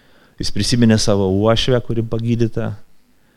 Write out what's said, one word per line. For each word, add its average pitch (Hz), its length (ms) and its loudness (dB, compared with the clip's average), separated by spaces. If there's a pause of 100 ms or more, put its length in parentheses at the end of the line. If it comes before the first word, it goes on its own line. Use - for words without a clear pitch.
(380)
Jis - 160 -4
prisiminė 110 480 4
savo 101 300 0
uošvę, 113 500 2
kuri 113 240 -4
pagydyta. 113 680 -2 (640)